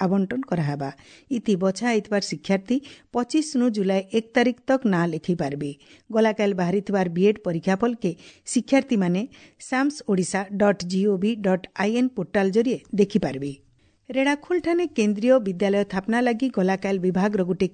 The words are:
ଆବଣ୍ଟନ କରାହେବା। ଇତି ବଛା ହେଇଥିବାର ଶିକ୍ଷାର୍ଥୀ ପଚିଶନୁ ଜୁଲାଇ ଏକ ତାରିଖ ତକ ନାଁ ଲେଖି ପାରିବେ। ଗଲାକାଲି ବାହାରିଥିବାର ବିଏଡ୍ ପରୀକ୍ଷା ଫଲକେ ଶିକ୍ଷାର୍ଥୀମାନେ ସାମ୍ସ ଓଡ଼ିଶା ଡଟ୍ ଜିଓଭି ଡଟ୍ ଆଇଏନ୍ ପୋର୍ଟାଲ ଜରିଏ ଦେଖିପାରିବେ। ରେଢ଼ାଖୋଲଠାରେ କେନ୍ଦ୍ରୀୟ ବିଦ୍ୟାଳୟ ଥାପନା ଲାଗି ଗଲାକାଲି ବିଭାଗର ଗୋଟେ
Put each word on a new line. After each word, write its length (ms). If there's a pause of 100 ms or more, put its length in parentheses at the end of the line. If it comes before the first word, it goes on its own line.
ଆବଣ୍ଟନ 480
କରାହେବା। 420 (400)
ଇତି 260
ବଛା 320
ହେଇଥିବାର 340
ଶିକ୍ଷାର୍ଥୀ 540 (360)
ପଚିଶନୁ 580
ଜୁଲାଇ 320 (100)
ଏକ 220
ତାରିଖ 320
ତକ 220
ନାଁ 180
ଲେଖି 280
ପାରିବେ। 360 (400)
ଗଲାକାଲି 440
ବାହାରିଥିବାର 520 (100)
ବିଏଡ୍ 280
ପରୀକ୍ଷା 320
ଫଲକେ 360 (340)
ଶିକ୍ଷାର୍ଥୀମାନେ 760 (380)
ସାମ୍ସ 360 (120)
ଓଡ଼ିଶା 320 (120)
ଡଟ୍ 360
ଜିଓଭି 480
ଡଟ୍ 280 (120)
ଆଇଏନ୍ 400
ପୋର୍ଟାଲ 340
ଜରିଏ 280 (160)
ଦେଖିପାରିବେ। 600 (540)
ରେଢ଼ାଖୋଲଠାରେ 760 (120)
କେନ୍ଦ୍ରୀୟ 380 (120)
ବିଦ୍ୟାଳୟ 380
ଥାପନା 360
ଲାଗି 280
ଗଲାକାଲି 500
ବିଭାଗର 460
ଗୋଟେ 300